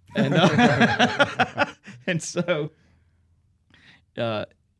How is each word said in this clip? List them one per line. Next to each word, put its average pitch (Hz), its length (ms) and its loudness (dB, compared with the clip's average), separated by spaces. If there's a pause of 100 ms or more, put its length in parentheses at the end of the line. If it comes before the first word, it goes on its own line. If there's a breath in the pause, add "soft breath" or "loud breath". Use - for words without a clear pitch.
(160)
And, 143 200 2
uh, 240 1300 2 (220)
<laughs> - 200 -20
and 170 140 -2
so, 170 500 -4 (1500 loud breath)
uh, 113 280 -4 (340)